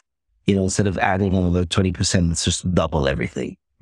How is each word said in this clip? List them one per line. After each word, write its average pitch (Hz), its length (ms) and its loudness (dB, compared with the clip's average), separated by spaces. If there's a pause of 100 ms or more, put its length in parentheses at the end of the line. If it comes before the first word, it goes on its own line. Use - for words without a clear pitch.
(460)
you 101 100 2
know, 95 100 2
instead 98 200 0
of 92 140 -2
adding 98 340 0
another 90 320 2
twenty 92 260 0
percent, 90 380 0
let's 85 160 -2
just 90 300 -2
double 78 320 0
everything." 62 500 -4 (240)